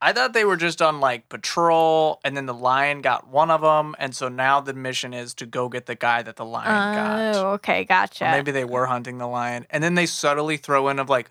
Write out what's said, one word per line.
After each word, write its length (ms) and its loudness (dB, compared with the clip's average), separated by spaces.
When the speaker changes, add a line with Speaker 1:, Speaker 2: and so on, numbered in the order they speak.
Speaker 1:
I 120 4
thought 220 0
they 100 4
were 120 4
just 260 0
on, 180 2
like, 300 0
patrol, 920 2
and 120 -2
then 100 -6
the 80 -6
lion 480 0
got 260 0
one 220 2
of 140 2
'em, 340 2
and 160 -6
so 140 -6
now 320 2
the 140 -8
mission 400 -6
is 200 -10
to 120 -14
go 220 -4
get 180 -8
the 80 -6
guy 280 0
that 140 -12
the 80 -10
lion 520 -2
got. 400 -2
Speaker 2:
Oh, 160 0
okay, 320 -2
gotcha. 420 0
Speaker 1:
Or 40 2
maybe 220 0
they 120 -2
were 220 -2
hunting 320 -4
the 100 -6
lion, 420 -6
and 120 -2
then 120 0
they 120 4
subtly 520 0
throw 300 2
in 100 0
of, 100 -4
like, 220 0